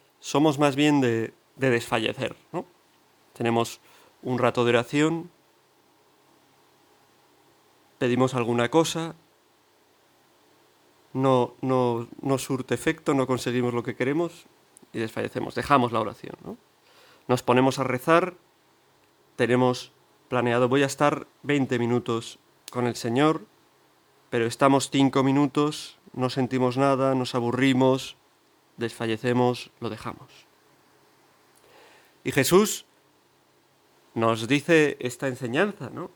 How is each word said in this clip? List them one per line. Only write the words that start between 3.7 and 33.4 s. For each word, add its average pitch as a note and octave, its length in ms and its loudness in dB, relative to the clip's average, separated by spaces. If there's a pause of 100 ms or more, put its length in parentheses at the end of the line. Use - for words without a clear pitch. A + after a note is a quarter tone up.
un B2+ 160 -4
rato A#2+ 260 0
de A#2 60 2
oración, D3+ 600 0 (2750)
pedimos B2 360 2
alguna A#2+ 360 0
cosa, D#3+ 440 0 (2000)
no, C3 460 2
no, B2 480 0 (120)
no C3+ 180 0
surte B2+ 360 -4
efecto, D#3+ 400 -2
no C3 120 2
conseguimos B2 460 -2
lo A#2+ 100 -2
que A#2+ 120 -8
queremos D#3+ 520 -4 (460)
y A2+ 60 -10
desfallecemos, A2+ 560 -6
dejamos A#2+ 380 0
la A2+ 80 -2
oración, - 440 -10
¿no? G#3 140 -14 (680)
Nos B2 140 0
ponemos B2+ 360 4
a C3+ 60 -2
rezar, E3 500 0 (1040)
tenemos B2 560 0 (360)
planeado: B2 400 2
"Voy C3+ 140 2
a C#3 40 0
estar C#3+ 400 -2 (160)
veinte C3 360 0
minutos A#2 600 -2 (320)
con B2 160 -4
el A#2 100 -4
Señor", D3+ 500 0 (800)
pero A#2 180 -2
estamos C3+ 440 2
cinco C3+ 320 2
minutos, C#3+ 760 0 (140)
no B2+ 180 -2
sentimos B2+ 460 0
nada, C3+ 380 2
nos B2+ 200 -4
aburrimos, C3 840 2 (600)
desfallecemos, A#2+ 920 -2 (100)
lo A#2 100 -8
dejamos. A2 380 -14 (2000)
Y C3 80 -4
Jesús F3 540 2 (1300)